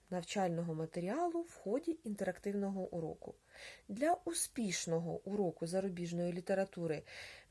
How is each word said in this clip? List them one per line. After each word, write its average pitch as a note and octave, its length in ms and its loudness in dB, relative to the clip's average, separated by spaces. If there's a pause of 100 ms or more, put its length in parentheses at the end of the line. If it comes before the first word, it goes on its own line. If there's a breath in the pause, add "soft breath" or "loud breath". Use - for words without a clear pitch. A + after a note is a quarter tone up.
навчального E3+ 640 0
матеріалу G3+ 680 0
в E4+ 140 -10
ході D4+ 480 0
інтерактивного G3+ 800 0
уроку. - 540 -4 (520 loud breath)
Для D4 380 4
успішного E3+ 960 0
уроку F#3+ 440 0
зарубіжної F3 680 0
літератури, F3+ 680 0 (480 loud breath)